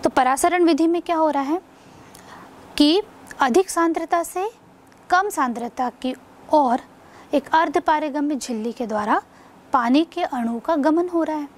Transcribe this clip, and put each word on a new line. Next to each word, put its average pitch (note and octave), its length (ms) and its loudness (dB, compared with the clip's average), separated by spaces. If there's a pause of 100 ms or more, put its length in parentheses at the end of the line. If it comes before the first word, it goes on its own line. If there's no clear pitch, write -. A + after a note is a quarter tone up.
तो D4+ 60 2
परासरण E4+ 540 2
विधि E4 240 4
में E4+ 140 0
क्या E4+ 140 -2
हो D#4+ 140 2
रहा C#4 140 -2
है D#4+ 180 -4 (1160)
कि D#4 240 4 (380)
अधिक C#4 300 2
सांद्रता E4 540 0
से F#4 280 -6 (580)
कम F4+ 200 2
सांद्रता B3 600 -4
की B3+ 260 -8 (380)
ओर C4 260 4 (540)
एक C#4 200 -2
अर्धपारगम्य D4+ 800 0
झिल्ली A3+ 360 -6
के A3 160 -8
द्वारा G#3+ 340 -2 (520)
पानी B3+ 300 4
के E4+ 200 -4
अणु A#3 360 -4
का E4 160 -2
गमन D#4+ 340 0
हो E4+ 140 0
रहा D#4 140 -4
है। D4 100 -8 (100)